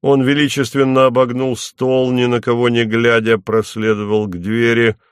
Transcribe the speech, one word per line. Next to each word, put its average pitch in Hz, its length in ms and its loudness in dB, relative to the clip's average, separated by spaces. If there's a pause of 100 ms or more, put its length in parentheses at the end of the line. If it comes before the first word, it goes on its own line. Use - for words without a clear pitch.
Он 139 220 2
величественно 135 840 0
обогнул 127 500 0
стол, 127 560 -2
ни 123 120 0
на 120 160 0
кого 120 280 0
не 117 160 2
глядя, 113 540 2
проследовал 107 880 -2
к 87 120 -8
двери 113 580 0 (140)